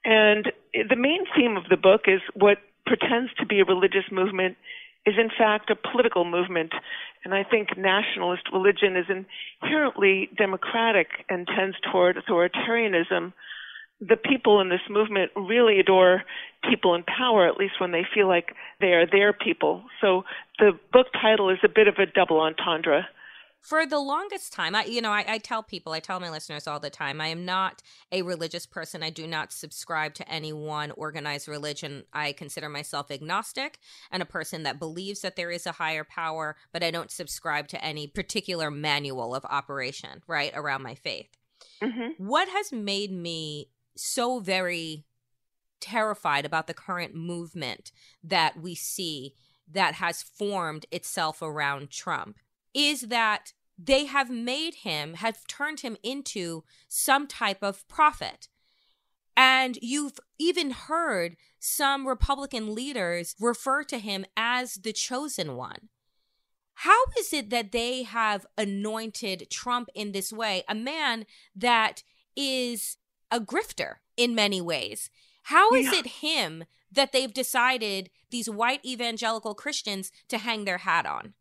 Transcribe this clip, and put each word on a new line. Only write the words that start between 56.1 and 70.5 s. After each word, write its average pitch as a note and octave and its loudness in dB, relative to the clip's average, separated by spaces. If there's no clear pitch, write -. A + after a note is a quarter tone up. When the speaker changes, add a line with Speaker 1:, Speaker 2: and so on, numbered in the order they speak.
Speaker 2:
some C#4+ 2
type G#3 -6
of G3 -6
prophet. - 0
And C4 4
you've C#4 -6
even E4 0
heard A#3+ -4
some C#4 -2
Republican C4 -2
leaders F#3+ -6
refer C4 0
to C4+ -8
him G3 -6
as B3 -2
the G#3 -8
chosen B3+ -6
one. - -12
How A4 4
is G4+ -4
it A#3+ -6
that A3+ -2
they B3 -4
have G#3+ -2
anointed G#3 -6
Trump B3 -4
in G#3 -8
this G3 -6
way, G#3+ -4